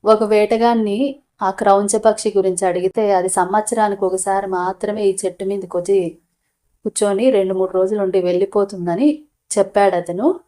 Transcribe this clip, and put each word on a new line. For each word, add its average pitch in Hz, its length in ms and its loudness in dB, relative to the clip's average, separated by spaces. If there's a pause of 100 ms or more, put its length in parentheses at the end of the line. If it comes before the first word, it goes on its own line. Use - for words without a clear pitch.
ఒక 214 180 4
వేటగాన్ని 220 960 0 (220)
ఆ 190 100 0
క్రౌంచ 202 460 2
పక్షి 214 400 0
గురించి 190 300 0
అడిగితే 190 460 0
అది 185 160 0
సంవత్సరానికి 202 760 0
ఒకసారి 190 420 -2
మాత్రమే 190 580 -4
ఈ 190 200 2
చెట్టు 180 200 -6
మీదకి 190 320 -6
వచ్చి 175 400 0 (680)
కూర్చొని 208 460 0
రెండు 196 240 2
మూడు 185 180 -2
రోజులు 190 280 0
ఉండి 190 220 0
వెళ్ళిపోతుందని 196 1040 0 (340)
చెప్పాడు 196 380 2
అతను. 196 520 -2